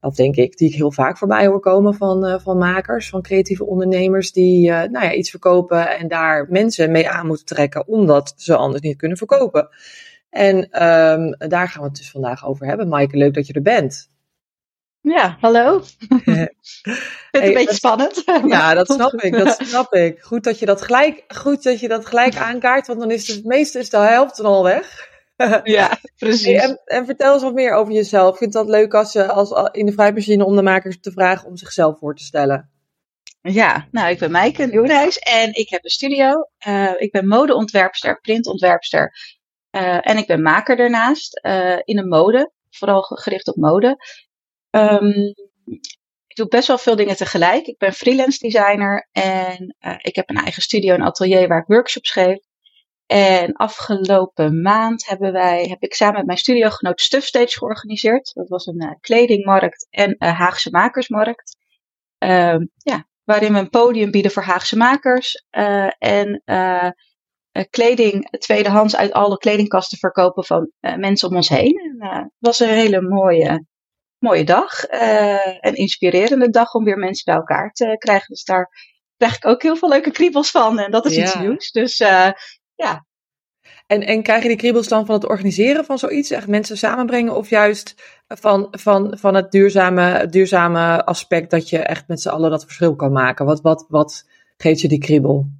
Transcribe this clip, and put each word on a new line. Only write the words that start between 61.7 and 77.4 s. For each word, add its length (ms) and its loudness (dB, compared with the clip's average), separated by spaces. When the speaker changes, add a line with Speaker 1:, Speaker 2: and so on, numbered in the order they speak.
Speaker 2:
Ehm, 460 2
ja, 300 -8
waarin 280 0
we 60 2
een 120 -4
podium 400 2
bieden 200 2
voor 120 -6
Haagse 340 -4
makers, 720 0
eh, 480 -2
en, 460 -2
eh, 420 -2
eh, 180 -6
kleding 680 0
tweedehands 580 2
uit 160 0
alle 260 2
kledingkasten 600 -2
verkopen 460 -2
van, 260 -2
eh, 160 -6
mensen 320 -2
om 80 -2
ons 120 0
heen. 300 2
En, 100 -12
eh, 140 -8
het 160 -16
was 220 0
een 80 2
hele 320 2
mooie, 680 0
mooie 260 2
dag, 400 0
eh, 760 0
een 140 -2
inspirerende 760 0
dag 240 2
om 100 0
weer 140 0
mensen 260 -6
bij 100 0
elkaar 380 -4